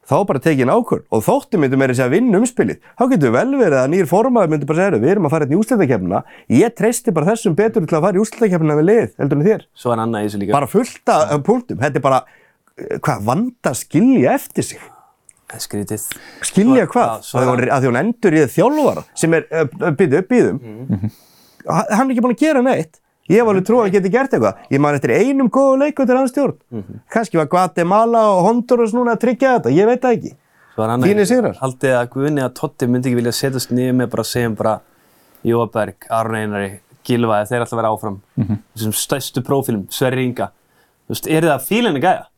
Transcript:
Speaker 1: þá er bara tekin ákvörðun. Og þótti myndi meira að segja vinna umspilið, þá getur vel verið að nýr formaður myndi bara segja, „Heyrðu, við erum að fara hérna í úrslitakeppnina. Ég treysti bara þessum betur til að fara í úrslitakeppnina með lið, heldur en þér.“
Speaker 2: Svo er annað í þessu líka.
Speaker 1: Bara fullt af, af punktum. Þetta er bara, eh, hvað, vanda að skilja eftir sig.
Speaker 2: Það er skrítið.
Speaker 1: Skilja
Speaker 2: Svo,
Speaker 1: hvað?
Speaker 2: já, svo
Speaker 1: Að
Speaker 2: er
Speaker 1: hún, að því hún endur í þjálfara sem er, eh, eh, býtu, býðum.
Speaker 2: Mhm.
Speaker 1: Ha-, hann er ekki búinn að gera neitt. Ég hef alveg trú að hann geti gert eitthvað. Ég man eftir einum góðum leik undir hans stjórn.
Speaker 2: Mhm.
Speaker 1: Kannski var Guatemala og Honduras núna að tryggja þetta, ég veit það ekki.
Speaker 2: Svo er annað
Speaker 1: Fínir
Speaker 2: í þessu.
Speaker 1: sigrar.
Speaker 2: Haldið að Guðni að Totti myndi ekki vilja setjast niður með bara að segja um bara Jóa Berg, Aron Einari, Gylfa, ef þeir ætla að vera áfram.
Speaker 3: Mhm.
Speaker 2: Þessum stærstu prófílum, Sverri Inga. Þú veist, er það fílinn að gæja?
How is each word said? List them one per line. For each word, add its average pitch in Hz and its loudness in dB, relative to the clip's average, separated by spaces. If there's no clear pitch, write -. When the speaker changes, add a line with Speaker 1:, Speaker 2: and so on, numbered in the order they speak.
Speaker 1:
þá 143 2
er 202 0
bara 139 -2
tekin 131 0
ákvörðun. 220 0
Og 107 0
þótti 240 -2
myndi 135 2
meira 135 2
að - 0
segja 127 0
vinna 214 2
umspilið, 208 -2
þá 240 2
getur 151 2
vel 180 2
verið 170 2
að 131 2
nýr 180 2
formaður 208 2
myndi 151 -2
bara 156 -2
segja, 196 2
„Heyrðu, 110 0
við 151 4
erum 202 0
að 139 0
fara 156 0
hérna 143 0
í 190 2
úrslitakeppnina. 127 0
Ég 185 4
treysti 220 -2
bara 156 0
þessum 208 0
betur 214 0
til 170 0
að 151 2
fara 185 2
í 202 2
úrslitakeppnina 175 0
með 156 4
lið, 196 2
heldur 143 0
en 151 0
þér.“ 208 0
Speaker 2:
Svo - -4
er 113 -2
annað 110 -4
í - -2
þessu 104 -6
líka. 98 -4
Speaker 1:
Bara 143 0
fullt - -2
af, 156 2
af 147 -2
punktum. 240 -2
Þetta 139 -2
er 151 0
bara, 131 2
eh, - -8
hvað, 120 -4
vanda 175 -2
að 123 -6
skilja 196 2
eftir - -4
sig. - -10
Speaker 2:
Það - -20
er - -12
skrítið. 104 -8
Speaker 1:
Skilja 226 4
Speaker 2:
Svo, - -10
Speaker 1:
hvað? 240 0
Speaker 2:
já, 110 -6
svo - -4
Speaker 1:
Að 127 2
Speaker 2:
er 127 2
Speaker 1:
hún, 123 0
að 139 2
því 135 2
hún 120 0
endur 214 0
í 156 4
þjálfara 220 0
sem 165 0
er, 151 0
eh, 160 -4
eh, 156 -2
býtu, 151 0
býðum. 220 2
Speaker 2:
Mhm. 104 -2
Speaker 1:
Ha-, 170 0
hann 262 2
er - -2
ekki 240 0
búinn 247 0
að - -20
gera 294 2
neitt. 233 -2
Ég 180 6
hef 240 2
alveg 190 0
trú 220 2
að 226 2
hann 196 0
geti 196 2
gert 262 0
eitthvað. 110 0
Ég 135 0
man 147 2
eftir 139 0
einum 262 2
góðum 269 2
leik 294 0
undir 254 2
hans 262 0
stjórn. 262 -2
Speaker 2:
Mhm. 107 -10
Speaker 1:
Kannski 175 -2
var 156 2
Guatemala 185 2
og 180 2
Honduras 233 2
núna 240 0
að - -6
tryggja 247 2
þetta, 117 -2
ég 185 4
veit 247 2
það 247 2
ekki. - -10
Speaker 2:
Svo 110 -2
er 110 -2
annað 123 0
Speaker 1:
Fínir 202 4
Speaker 2:
í 208 2
þessu. 190 2
Speaker 1:
sigrar. 214 0
Speaker 2:
Haldið 131 -2
að 120 -6
Guðni 143 -2
að 127 -4
Totti - -6
myndi 127 0
ekki 123 0
vilja 120 -2
setjast 131 -4
niður 127 0
með 123 0
bara 117 -4
að - -4
segja 120 -4
um 110 -4
bara 107 -2
Jóa 117 0
Berg, 104 -4
Aron 113 -2
Einari, 101 -6
Gylfa, 113 0
ef 104 -8
þeir 120 -2
ætla 113 -8
að 113 -4
vera 110 0
áfram. 101 -10
Speaker 3:
Mhm. 104 -4
Speaker 2:
Þessum 110 -6
stærstu - -6
prófílum, 127 -4
Sverri 127 -2
Inga. 123 -6
Þú 107 -6
veist, - -8
er 156 2
það 151 0
fílinn 208 -2
að 127 -4
gæja? 175 0